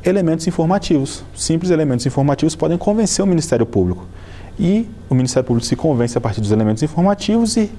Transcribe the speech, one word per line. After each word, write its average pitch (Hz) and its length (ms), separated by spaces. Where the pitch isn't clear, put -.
elementos 175 440
informativos. 165 760
Simples 165 340
elementos 147 360
informativos 139 500
podem 160 220
convencer 208 460
o 196 40
Ministério 147 380
Público. 90 420
E 208 320
o 139 40
Ministério 127 320
Público 117 220
se 139 80
convence 120 420
a 110 40
partir 110 200
dos 104 100
elementos 110 300
informativos 202 760
e 214 220